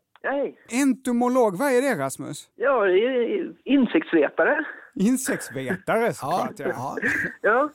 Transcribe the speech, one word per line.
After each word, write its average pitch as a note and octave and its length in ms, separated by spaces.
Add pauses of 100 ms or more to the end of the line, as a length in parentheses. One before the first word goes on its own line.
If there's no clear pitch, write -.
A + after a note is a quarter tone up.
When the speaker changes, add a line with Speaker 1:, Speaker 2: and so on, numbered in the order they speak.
(240)
Speaker 1:
Hej. A#3+ 320 (140)
Speaker 2:
Entomolog, B3 880
vad C#4 140
är B3 100
det, C4+ 220
Rasmus? C3+ 520
Speaker 1:
Ja, A3+ 300
det F#3 140
är A3 540 (120)
insektsvetare. A3 1000 (300)
Speaker 2:
Insektsvetare, F#3+ 1120
Speaker 3:
<laughs> - 0
Ja, F3 80
Speaker 2:
såklart, - 460
ja. - 80
Speaker 3:
ja. - 300 (440)
Speaker 1:
Ja. B3 340